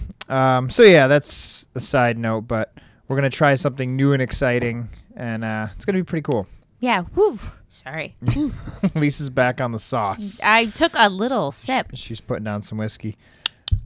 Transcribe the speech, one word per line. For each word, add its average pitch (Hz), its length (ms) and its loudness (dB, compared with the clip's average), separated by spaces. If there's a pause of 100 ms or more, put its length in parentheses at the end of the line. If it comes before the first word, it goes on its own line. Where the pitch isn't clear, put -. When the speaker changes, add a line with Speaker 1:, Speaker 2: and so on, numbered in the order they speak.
(300)
Speaker 1:
Um, 131 400 2
so 240 140 6
yeah, 165 240 10
that's - 680 0
a 120 60 -4
side 120 360 2
note, 113 300 -4
but 113 260 -4 (360)
we're 139 80 -2
gonna 139 120 0
try 139 260 4
something 127 420 -4
new 139 160 4
and 135 80 2
exciting, 120 680 -2 (300)
and, 113 260 -6
uh, 110 320 -4
it's - 80 -14
gonna 190 160 0
be 180 40 -2
pretty 165 200 -6
cool. 117 240 -2 (320)
Speaker 2:
Yeah. 233 220 0 (140)
Whew. 359 240 2 (300)
Sorry. - 520 -12
Speaker 1:
<laughs> - 760 -4
Lisa's 143 340 -2
back 127 300 0
on 123 140 -2
the 110 60 -6
sauce. 185 640 -4
Speaker 2:
I 226 240 4
took 311 280 0
a 226 140 6
little 190 420 -2
sip. - 440 -4
Speaker 1:
She's - 260 -12
putting 107 240 -6
down 104 160 -4
some 107 160 -10
whiskey. 107 400 -8 (680)